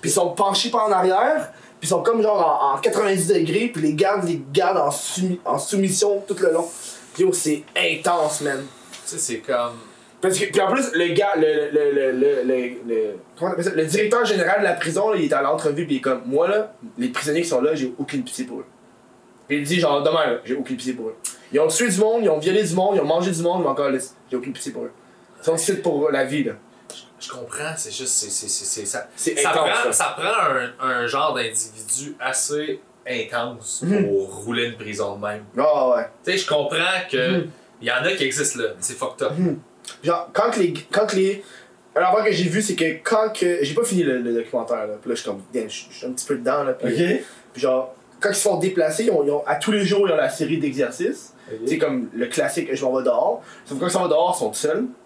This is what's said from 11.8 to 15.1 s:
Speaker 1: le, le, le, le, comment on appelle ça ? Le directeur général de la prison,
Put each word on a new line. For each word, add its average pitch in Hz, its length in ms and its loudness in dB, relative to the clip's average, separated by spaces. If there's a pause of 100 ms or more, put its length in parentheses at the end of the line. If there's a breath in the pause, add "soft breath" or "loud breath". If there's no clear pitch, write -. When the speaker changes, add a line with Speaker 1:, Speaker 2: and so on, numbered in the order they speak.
Speaker 1:
le, 135 200 2
le, 127 320 2
le, 127 240 0 (200)
le, 110 280 -2 (220)
comment 185 140 -2
on - 20 -4
appelle 170 120 -4
ça ? 190 100 0
Le 156 100 2
directeur 214 400 2
général 196 340 2
de 202 60 0
la - 80 2
prison, 196 380 0